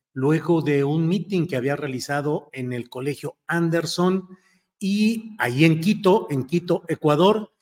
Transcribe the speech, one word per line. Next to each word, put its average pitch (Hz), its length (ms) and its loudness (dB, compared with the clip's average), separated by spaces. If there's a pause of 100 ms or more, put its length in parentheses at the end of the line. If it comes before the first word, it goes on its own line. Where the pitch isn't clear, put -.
(120)
luego 156 500 0
de 143 220 2
un 160 240 0
meeting 180 400 -2
que - 80 -4
había 131 180 -2
realizado 143 760 -4
en 127 200 -6
el 120 160 -8
Colegio 135 480 -8 (120)
Anderson 170 800 0 (500)
y 214 600 0
ahí 123 260 2
en 165 160 6
Quito, 190 500 2
en 135 140 -2
Quito, 175 420 -2
Ecuador, 170 760 2